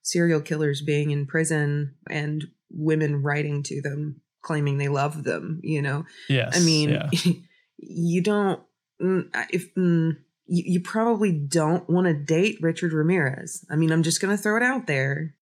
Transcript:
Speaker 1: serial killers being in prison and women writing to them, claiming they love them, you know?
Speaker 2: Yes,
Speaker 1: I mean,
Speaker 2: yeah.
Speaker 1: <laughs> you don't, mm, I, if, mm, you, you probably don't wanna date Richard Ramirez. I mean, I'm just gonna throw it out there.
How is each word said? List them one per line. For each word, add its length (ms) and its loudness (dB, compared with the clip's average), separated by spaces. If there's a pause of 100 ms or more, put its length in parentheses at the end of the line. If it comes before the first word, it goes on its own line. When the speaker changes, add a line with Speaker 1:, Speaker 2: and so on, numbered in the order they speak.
Speaker 1:
serial 400 2
killers 400 -2
being 300 0
in 120 -2
prison 680 0 (160)
and 340 -4 (260)
women 520 0
writing 400 -2
to 180 -6
them, 400 -6 (220)
claiming 340 0
they 120 0
love 360 -2
them, 380 -4
you 180 -2
know? 240 -2 (240)
Speaker 2:
Yes, 260 2
Speaker 1:
I 60 4
mean, 300 4
Speaker 2:
yeah. 180 0 (380)
Speaker 1:
<laughs> 320 -20
you 440 -2
don't, 380 2 (400)
mm, 320 0
I, 160 -4
if, 280 -4
mm, 340 4 (360)
you, 200 0
you 160 2
probably 500 0
don't 560 0
wanna 240 4
date 480 0
Richard 320 -2
Ramirez. 800 0
I 60 -2
mean, 160 4
I'm 100 4
just 180 0
gonna 160 2
throw 220 0
it 40 2
out 240 0
there. 560 -2